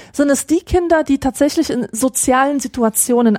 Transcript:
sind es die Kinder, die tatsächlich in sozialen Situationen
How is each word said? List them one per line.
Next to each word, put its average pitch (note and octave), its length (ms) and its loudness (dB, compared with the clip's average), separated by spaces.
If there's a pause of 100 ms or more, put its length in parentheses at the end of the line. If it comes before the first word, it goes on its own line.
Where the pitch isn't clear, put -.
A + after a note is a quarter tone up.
(120)
sind C#4+ 180 0
es - 160 0
die E4 140 0
Kinder, E4+ 420 0
die C#4 160 0
tatsächlich C#4+ 520 -2
in B3 200 -4
sozialen C4 680 0
Situationen A#3 800 0